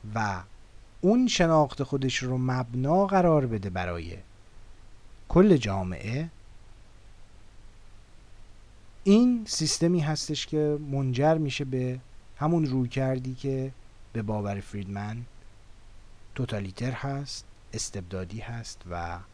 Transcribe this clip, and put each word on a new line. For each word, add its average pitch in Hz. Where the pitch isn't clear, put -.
و 101
اون 240
شناخت 160
خودش 135
رو 127
مبنا 127
قرار 170
بده 101
برای 87
کل 185
جامعه، 98
این 226
سیستمی 170
هستش 151
که 151
منجر 139
می‌شه 147
به 127
همون 160
رویکردی 131
که 135
به 113
باور 101
فریدمن 101
توتالیتر 113
هست، 139
استبدادی 92
هست 113
و 85